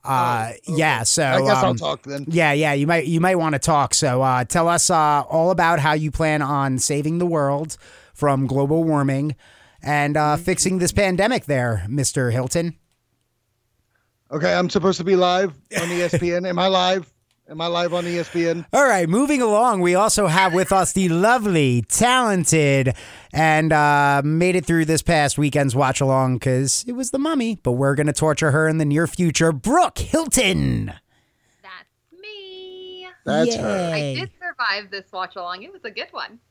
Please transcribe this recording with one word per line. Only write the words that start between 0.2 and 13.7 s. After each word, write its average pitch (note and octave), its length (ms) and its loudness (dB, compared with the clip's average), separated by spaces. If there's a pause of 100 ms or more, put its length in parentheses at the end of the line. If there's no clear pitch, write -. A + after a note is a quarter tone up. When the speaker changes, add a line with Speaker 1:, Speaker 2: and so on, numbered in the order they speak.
Speaker 2:
okay. - 160 -16
Speaker 1:
yeah, D3+ 360 0
so, - 220 0
Speaker 2:
I C3 160 0
guess C3+ 160 2
I'll - 140 2
Speaker 1:
um, A#2+ 40 -2
Speaker 2:
talk D3 280 -6
then. C#3 260 -10
Speaker 1:
yeah, D#3+ 240 2
yeah, D3+ 180 0
you C#3+ 160 0
might, E3 200 0
you E3 120 0
might F#3 180 2
wanna D#3 220 0
talk. C#3+ 340 0
So, B2+ 280 0
uh, B2+ 240 0
tell E3+ 240 0
us, E3+ 200 2
uh, D3+ 400 2
all E3 220 2
about E3+ 280 2
how D3+ 120 2
you D#3 200 -2
plan D3+ 300 0
on C#3 380 -2
saving D3+ 380 -2
the F3 80 0
world D3 500 -2 (380)
from C#3 340 0
global C#3 380 0
warming C#3+ 500 0 (480)
and, D3 320 0
uh, D3+ 200 2
Speaker 2:
Mm-hmm. E3+ 80 -6
Speaker 1:
fixing F#3 340 -2
this F3 160 -2
pandemic G3+ 520 0
there, B2 440 -2
Mister B2+ 420 -2
Hilton. D#3 440 -4 (1600)